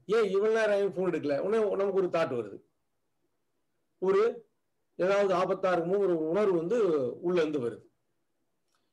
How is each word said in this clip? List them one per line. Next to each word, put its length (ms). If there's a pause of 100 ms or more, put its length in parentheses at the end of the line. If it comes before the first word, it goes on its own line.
ஏன் 240
இவ்வளவு 260
நேரம் 180
ஆகியும் 220
phone 140
எடுக்கல, 280
உடனே 320
நமக்கு 320
ஒரு 60
thought 300
வருது, 200 (1400)
ஒரு 200 (760)
ஏதாவது 360
ஆபத்தா 380
இருக்குமோ 260
ஒரு 160 (140)
உணர்வு 280
வந்து 200 (440)
உள்ள 200
இருந்து 200
வருது. 240 (1080)